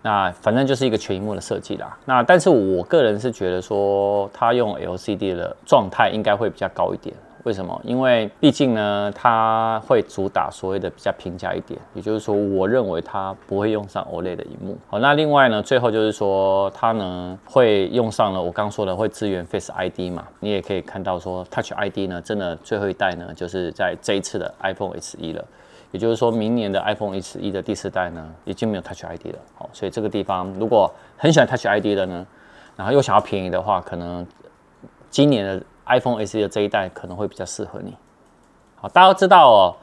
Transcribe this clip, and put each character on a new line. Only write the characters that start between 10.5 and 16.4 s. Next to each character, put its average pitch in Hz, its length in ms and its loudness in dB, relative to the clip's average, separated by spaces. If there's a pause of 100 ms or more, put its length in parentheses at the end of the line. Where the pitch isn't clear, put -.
所 - 200 -8
谓 98 80 -2
的 92 120 -4
比 - 100 -20
较 101 160 -2
平 90 220 -10
价 92 160 -4
一 90 60 -4
点， - 200 -14 (140)
也 95 80 -12
就 107 100 -4
是 110 80 -2
说， 107 140 -2
我 98 340 0
认 117 220 0
为 82 100 -4
它 95 340 -8 (120)
不 98 120 -4
会 107 120 0
用 104 180 -4
上 - 240 -8
oled 87 240 -6
的 - 80 -10
萤 - 60 -16 (100)
幕。 95 160 -12 (120)
好， 104 100 -6
那 135 160 4
另 151 160 2
外 139 180 6
呢， 107 140 0
最 127 160 2
后 120 120 2
就 110 100 0
是 110 120 2
说， 98 640 0